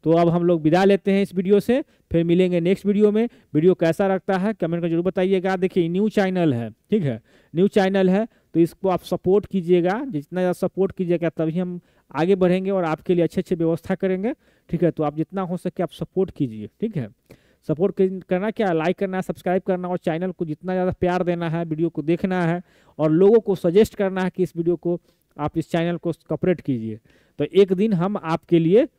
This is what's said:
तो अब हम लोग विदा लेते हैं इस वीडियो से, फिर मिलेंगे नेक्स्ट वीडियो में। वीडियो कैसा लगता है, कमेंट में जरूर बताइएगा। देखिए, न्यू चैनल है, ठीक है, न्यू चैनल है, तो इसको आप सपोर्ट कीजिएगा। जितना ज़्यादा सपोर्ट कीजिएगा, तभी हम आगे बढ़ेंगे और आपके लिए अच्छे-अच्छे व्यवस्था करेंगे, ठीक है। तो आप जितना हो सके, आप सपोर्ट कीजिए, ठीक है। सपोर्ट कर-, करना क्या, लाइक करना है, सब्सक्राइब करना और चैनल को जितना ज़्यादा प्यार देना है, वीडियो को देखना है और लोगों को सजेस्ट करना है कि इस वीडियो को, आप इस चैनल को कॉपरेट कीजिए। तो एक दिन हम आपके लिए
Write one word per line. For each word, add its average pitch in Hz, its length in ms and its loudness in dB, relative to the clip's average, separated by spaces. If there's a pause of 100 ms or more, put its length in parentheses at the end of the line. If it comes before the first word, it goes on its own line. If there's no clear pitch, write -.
तो 156 80 0
अब 170 180 4
हम 175 140 0
लोग 170 180 2
विदा 156 240 4
लेते 196 260 2
हैं 196 100 2
इस 185 140 -4
वीडियो 196 240 2
से, 247 240 -2 (280)
फिर 165 120 2
मिलेंगे 175 360 2
नेक्स्ट 180 260 0
वीडियो 208 260 2
में। 226 180 0 (240)
वीडियो 165 200 4
कैसा 170 340 0
लगता 190 300 -2
है, 202 160 -2
कमेंट 170 300 -4
में 175 60 -2
जरूर 165 140 -2
बताइएगा। 190 520 0
देखिए, 180 340 0
न्यू 190 200 0
चैनल 185 440 0
है, 117 180 -4
ठीक - 320 -4
है, 120 180 -4 (340)
न्यू 180 120 2
चैनल 190 420 2
है, 202 180 0 (260)
तो 165 60 0
इसको 170 300 0
आप 175 120 -2
सपोर्ट 190 440 0
कीजिएगा। 180 600 0
जितना 175 360 -6
ज़्यादा 180 120 0
सपोर्ट 185 380 -4
कीजिएगा, 170 380 -2
तभी 160 300 -4
हम 180 200 -6 (360)
आगे 175 200 2
बढ़ेंगे 185 360 2
और 190 120 0
आपके 160 320 -2
लिए 175 80 2
अच्छे-अच्छे - 320 -2
व्यवस्था 165 400 -2
करेंगे, 190 380 -4 (360)
ठीक 170 140 -2
है। 165 80 4
तो - 120 -4
आप 147 120 -4
जितना 160 260 -6
हो 180 160 -6
सके, - 260 -6
आप 165 60 -4
सपोर्ट - 420 -6
कीजिए, 110 380 -6 (120)
ठीक 214 160 -6
है। 113 120 -6 (580)
सपोर्ट 165 280 -2
कर-, 190 280 -2
करना 190 280 -4
क्या, 196 220 -2
लाइक 160 240 0
करना 190 200 -4
है, 185 40 -4
सब्सक्राइब 185 400 -4
करना 180 260 -4
और 180 100 -4
चैनल 175 340 -4
को 175 140 -6
जितना 165 280 -8
ज़्यादा 185 180 0
प्यार 180 320 -2
देना 170 260 -2
है, 170 160 -4
वीडियो 160 240 -2
को 160 120 -8
देखना 175 400 -2
है 170 200 0 (380)
और 156 120 2
लोगों 196 280 6
को 202 160 -2
सजेस्ट 185 400 2
करना 190 260 -2
है 185 80 0
कि 185 140 -4
इस 170 140 -6
वीडियो 170 180 0
को, 170 260 -4 (360)
आप 151 200 -4
इस 156 140 -6
चैनल 170 260 -2
को 165 140 -4
कॉपरेट 165 500 -4
कीजिए। 110 380 -4 (380)
तो 143 60 -2
एक 185 300 4
दिन 208 200 0
हम 190 240 -2
आपके 165 420 0
लिए 185 280 4 (120)